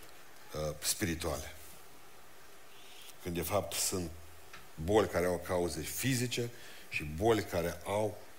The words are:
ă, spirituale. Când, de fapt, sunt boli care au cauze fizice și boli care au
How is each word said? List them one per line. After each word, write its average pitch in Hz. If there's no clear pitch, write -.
ă, 76
spirituale. 78
Când, 87
de 85
fapt, 98
sunt 90
boli 95
care 87
au 90
cauze 87
fizice 120
și -
boli 98
care 85
au 101